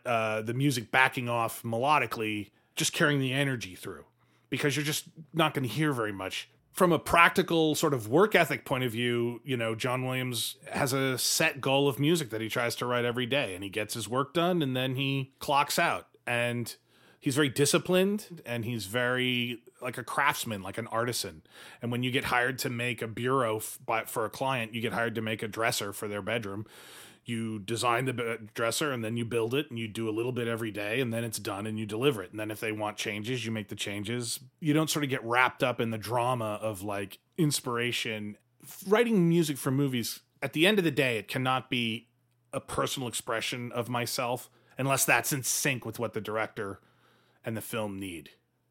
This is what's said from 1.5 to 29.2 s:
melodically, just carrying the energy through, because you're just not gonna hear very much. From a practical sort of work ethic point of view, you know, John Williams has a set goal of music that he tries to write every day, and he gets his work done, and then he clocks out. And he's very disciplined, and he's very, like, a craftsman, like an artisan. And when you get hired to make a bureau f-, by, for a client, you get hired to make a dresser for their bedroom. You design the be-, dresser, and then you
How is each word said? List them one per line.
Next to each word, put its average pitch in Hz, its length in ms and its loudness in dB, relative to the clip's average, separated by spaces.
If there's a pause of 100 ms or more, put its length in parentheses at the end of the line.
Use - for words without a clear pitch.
melodically, 117 880 0 (240)
just - 180 0
carrying 147 260 4
the 131 140 0
energy 127 420 -2
through, 87 300 -14 (440)
because 139 260 0
you're 147 100 -2
just 151 200 -4 (280)
not 160 200 2
gonna 131 140 -2
hear 147 240 0
very 113 200 -2
much. 95 380 -8 (220)
From 180 200 4
a 151 80 4
practical 160 760 6
sort 151 180 2
of 113 140 -2
work 190 280 6
ethic 151 300 4
point 127 180 0
of 123 80 0
view, 120 520 0
you 131 140 -2
know, 113 180 0
John 127 300 -2
Williams 127 520 -4 (140)
has 139 220 0
a 135 240 2
set 151 440 2
goal 139 260 4
of 135 120 0
music 147 300 2
that 110 120 -4
he 110 80 -2
tries 120 280 0
to 127 80 -2
write 123 200 2
every 120 200 0
day, 117 300 -2
and 95 80 -10
he 98 60 -6
gets 107 260 -4
his 107 120 -6
work 135 260 -2
done, 175 280 2
and 131 140 0
then 131 200 0
he 135 440 -2
clocks 143 380 2
out. 147 300 0 (180)
And 120 500 -2 (440)
he's 135 160 0
very 147 140 4
disciplined, 185 960 2
and 120 180 -4
he's 110 220 -4
very, 123 800 0 (180)
like, 123 160 -6
a 127 60 -8
craftsman, 131 580 0
like 95 160 -8
an 117 100 -6
artisan. 113 540 -2 (400)
And 117 100 -4
when 120 120 -2
you 127 80 0
get 127 140 0
hired 123 340 2
to 131 100 -4
make 120 320 -4
a 117 60 -4
bureau 117 500 0
f-, - 260 -10
by, 113 200 -2
for - 200 -4
a 107 60 -4
client, 123 460 -4
you 113 60 -4
get 110 120 -4
hired 117 220 -2
to 113 60 -2
make 110 200 -4
a 117 60 -6
dresser 110 440 -2
for 107 160 -8
their 104 140 -6
bedroom. 107 460 -4 (580)
You 113 340 -4
design 117 460 0
the 131 80 -2
be-, 113 240 -4 (160)
dresser, 120 400 0
and 117 100 -4
then 113 140 -2
you 117 80 -2